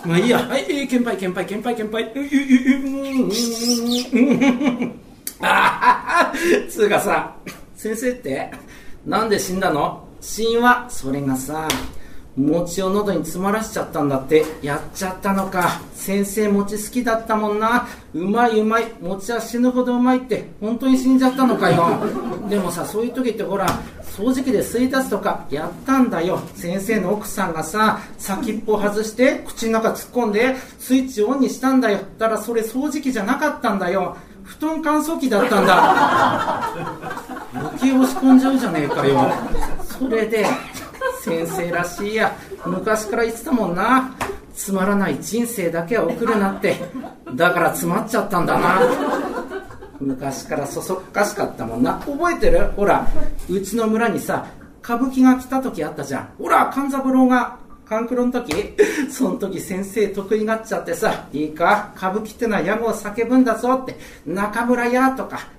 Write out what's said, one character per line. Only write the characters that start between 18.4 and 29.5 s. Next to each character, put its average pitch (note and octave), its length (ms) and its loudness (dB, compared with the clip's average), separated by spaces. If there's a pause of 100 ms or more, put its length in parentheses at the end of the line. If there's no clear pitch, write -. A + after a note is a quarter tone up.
い A3 120 4
う G#3+ 40 2
ま A3+ 160 2
い。 - 40 0 (160)
餅 G3 320 -6
は A3+ 80 -2
死 A#3+ 180 -6
ぬ B3 120 4
ほ B3 120 0
ど B3 140 0
う B3 40 0
ま B3+ 140 4
い B3+ 40 2
っ - 40 0
て、 - 280 -4 (100)
本 A3+ 180 -2
当 C4+ 80 -2
に C4 100 6
死 B3+ 120 2
ん C4 100 6
じ C4 60 4
ゃ B3+ 40 6
っ C4 80 0
た C4 100 4
の A3 100 2
か F3 140 2
よ。 E3+ 280 4 (500)
で G3+ 100 0
も F3 120 -2
さ、 E3+ 160 -6
そ G#3 140 -4
う A#3 40 0
い A#3+ 40 -2
う A#3 40 -6
時 B3 180 -2
っ - 60 -6
て F#3+ 60 -6
ほ F3 140 -4
ら、 F#3+ 100 0 (360)
掃 A3+ 300 -2
除 C4 120 0
機 B3+ 80 0
で G3 80 2
吸 B3 240 0
い B3+ 60 0
出 C4+ 120 0
す - 80 -4
と G3 80 -2
か - 320 -4
や D3+ 180 -4
っ F3 40 -10 (120)
た C4+ 140 2
ん A#3+ 100 6
だ E3 140 -2
よ。 F3+ 180 -2 (140)
先 F#3 260 -6
生 G#3+ 200 0
の F3+ 140 0
奥 G#3 140 -6
さ F#3 200 -4
ん E3 40 -4
が D#3 120 -4
さ、 G#3+ 340 0 (180)
先 G#3+ 360 -4
っ G#3+ 60 -4
ぽ G#3+ 200 0
外 G3+ 240 0
し G#3+ 100 -6
て、 C4+ 340 4
口 - 200 -6